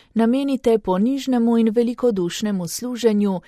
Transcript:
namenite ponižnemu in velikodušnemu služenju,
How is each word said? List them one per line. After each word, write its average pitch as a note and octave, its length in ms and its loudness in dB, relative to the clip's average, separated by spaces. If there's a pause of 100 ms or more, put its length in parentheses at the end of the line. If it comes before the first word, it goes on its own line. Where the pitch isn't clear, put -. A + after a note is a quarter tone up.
(140)
namenite A#3+ 640 2
ponižnemu A#3 800 0
in A3+ 140 2
velikodušnemu G#3 960 -2
služenju, G#3 800 -2